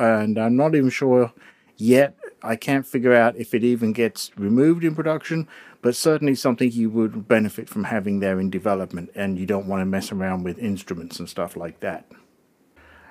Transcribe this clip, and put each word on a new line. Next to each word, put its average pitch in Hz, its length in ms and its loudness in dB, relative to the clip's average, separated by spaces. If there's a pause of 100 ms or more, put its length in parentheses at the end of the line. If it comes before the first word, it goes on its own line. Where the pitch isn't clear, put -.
and 110 380 2
I'm 117 180 2
not 156 180 2
even 131 160 4
sure 123 420 2 (440)
yet. 123 400 4 (260)
I 113 140 -4
can't 135 300 -4
figure 123 280 2
out 117 220 4
if 113 180 -10
it 113 100 0
even 117 280 0
gets 110 440 -2
removed 135 480 2
in 160 100 0
production, 160 540 -4 (320)
but 123 160 0
certainly 151 380 2
something 123 360 0
you 113 200 -2
would 107 360 -2
benefit 110 420 0
from 104 160 -6
having 101 360 -2
there 95 180 0
in 95 120 -2
development, 92 640 -4
and 98 240 -4
you 92 80 -6
don't 98 200 -2
want 95 140 -2
to 92 60 -2
mess 95 260 -4
around 92 300 -4
with 87 160 -8
instruments 90 600 -8
and 87 100 -12
stuff 87 280 -8
like 85 240 -12
that. 90 240 -8 (1040)